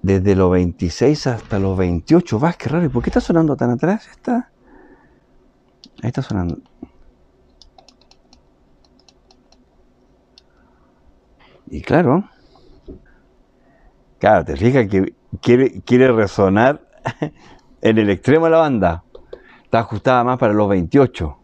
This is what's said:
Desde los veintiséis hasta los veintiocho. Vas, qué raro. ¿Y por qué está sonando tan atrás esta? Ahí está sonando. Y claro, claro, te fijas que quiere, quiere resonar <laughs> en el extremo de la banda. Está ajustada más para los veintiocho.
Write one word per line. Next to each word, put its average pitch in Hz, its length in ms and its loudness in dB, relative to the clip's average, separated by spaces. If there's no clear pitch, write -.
Desde 98 320 2
los 92 180 4
veintiséis 92 760 0
hasta 110 320 -6
los 95 180 -2
veintiocho. 95 600 0
Vas, 165 180 -2
qué - 120 -8
raro. 165 160 -2
¿Y 139 40 -2
por 123 140 -4
qué - 80 -4
está 247 100 -2
sonando 165 340 0
tan 123 140 -2
atrás 160 380 -4
esta? - 420 -8
Ahí 113 60 -4
está 135 120 -6
sonando. 90 360 -6
Y - 120 -12
claro, 165 420 0
claro, 98 260 2
te 73 100 -8
fijas 117 320 0
que 95 280 -2
quiere, 123 400 2
quiere 127 300 4
resonar 110 760 2
<laughs> - 520 -20
en 110 160 2
el 107 120 0
extremo 139 360 0
de 165 60 2
la 160 80 4
banda. 101 440 0
Está - 160 -2
ajustada 120 440 -2
más 120 140 -2
para 107 160 0
los 104 160 2
veintiocho. 95 760 0